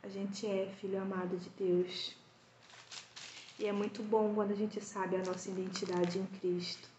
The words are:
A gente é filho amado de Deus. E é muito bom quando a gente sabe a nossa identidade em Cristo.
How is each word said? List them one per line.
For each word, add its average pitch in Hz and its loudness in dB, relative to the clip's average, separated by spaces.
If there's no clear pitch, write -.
A 202 -12
gente 196 -4
é 190 0
filho 190 -2
amado 185 -2
de 175 -6
Deus. 180 0
E 214 0
é 208 2
muito 208 0
bom 214 6
quando 208 4
a 202 4
gente 214 0
sabe 185 0
a 185 2
nossa 185 -2
identidade 185 0
em 190 0
Cristo. 180 -2